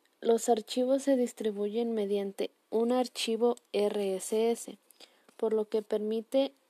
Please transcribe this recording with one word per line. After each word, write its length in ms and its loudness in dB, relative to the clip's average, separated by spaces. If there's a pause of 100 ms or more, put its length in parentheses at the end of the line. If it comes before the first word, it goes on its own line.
(220)
los 280 2
archivos 540 0
se 120 4
distribuyen 760 -2
mediante 580 -2 (180)
un 220 0
archivo 640 0 (160)
R 460 0
S 340 0
S, 260 -8 (600)
por 160 0
lo 160 0
que 120 0
permite 680 -2 (180)